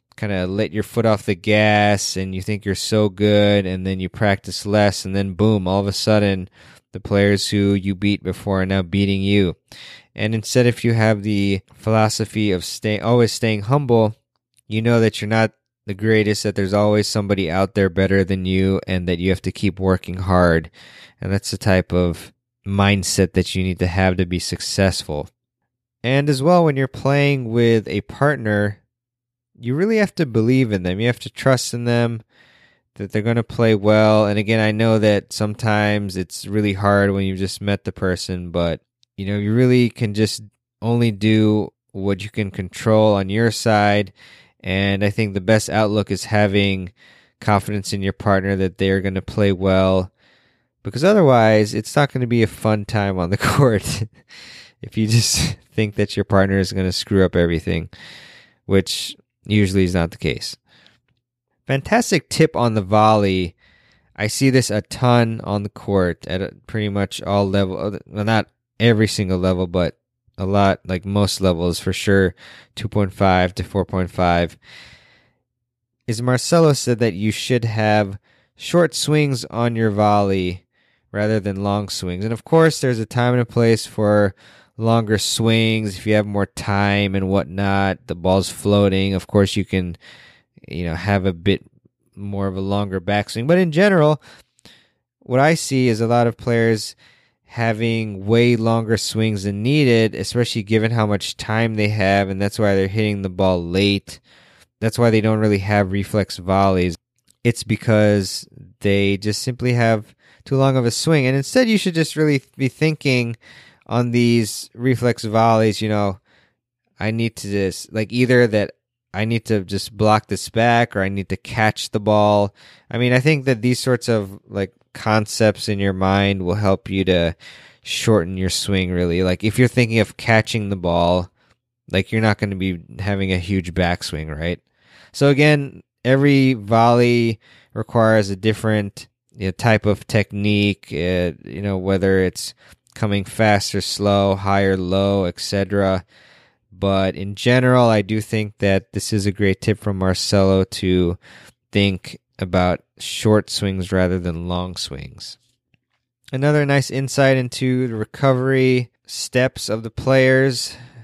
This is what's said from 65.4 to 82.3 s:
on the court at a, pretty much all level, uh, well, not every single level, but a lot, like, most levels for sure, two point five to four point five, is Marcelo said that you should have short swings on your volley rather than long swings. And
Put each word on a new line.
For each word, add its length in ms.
on 180
the 60
court 580
at 140
a, 140
pretty 220
much 340
all 260
level, 300
uh, 280
well, 180
not 240
every 260
single 320
level, 280
but 320
a 100
lot, 400
like, 180
most 360
levels 400
for 120
sure, 420
two 140
point 240
five 440
to 80
four 200
point 260
five, 460
is 160
Marcelo 500
said 280
that 140
you 180
should 320
have 540
short 380
swings 520
on 300
your 140
volley 760
rather 280
than 240
long 240
swings. 360
And 80